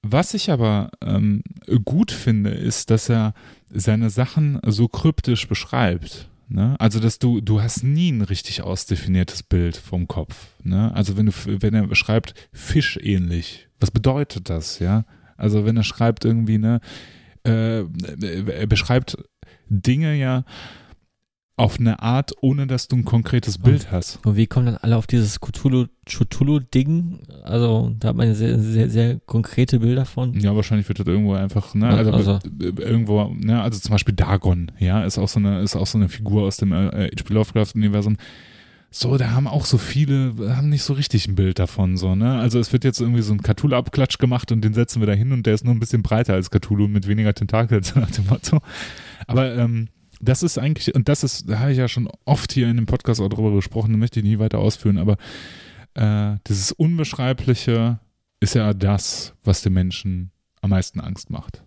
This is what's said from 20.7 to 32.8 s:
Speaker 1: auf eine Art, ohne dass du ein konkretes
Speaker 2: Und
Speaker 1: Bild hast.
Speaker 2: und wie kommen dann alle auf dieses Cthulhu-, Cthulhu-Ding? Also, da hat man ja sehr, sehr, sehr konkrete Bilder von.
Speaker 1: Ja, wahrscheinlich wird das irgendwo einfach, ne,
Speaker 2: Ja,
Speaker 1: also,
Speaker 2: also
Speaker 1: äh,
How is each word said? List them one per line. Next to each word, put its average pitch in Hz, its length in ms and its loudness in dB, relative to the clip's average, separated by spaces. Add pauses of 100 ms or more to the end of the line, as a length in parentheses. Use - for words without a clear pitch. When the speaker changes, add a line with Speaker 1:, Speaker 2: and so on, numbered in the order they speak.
Speaker 1:
auf 110 240 0
eine 117 220 0
Art, 123 300 0 (100)
ohne 139 240 2
dass 127 220 -4
du 131 80 0
ein 117 100 2
konkretes 113 520 0
Speaker 2:
Und 87 60 -12
Speaker 1:
Bild - 280 4
hast. - 340 -6
Speaker 2:
und 104 100 4
wie 110 120 4
kommen 123 180 2
dann 120 120 0
alle 113 200 2
auf 110 80 -2
dieses 113 340 0
Cthulhu-, 127 460 0 (220)
Cthulhu-Ding? 147 1120 0 (240)
Also, 117 560 2
da 113 100 -2
hat 113 60 0
man 117 140 2
ja 110 40 2
sehr, 113 260 2
sehr, 110 300 2
sehr 117 300 2
konkrete 120 600 0
Bilder 123 260 2
von. 123 340 -4
Speaker 1:
Ja, 104 160 2
wahrscheinlich 104 320 0
wird 101 120 -6
das 98 60 -2
irgendwo 98 280 2
einfach, 98 420 -2
ne, 110 140 2
Speaker 2:
Ja, 113 60 6
Speaker 1:
also, 110 160 4
Speaker 2:
also 101 200 2 (280)
Speaker 1:
äh, 90 220 -4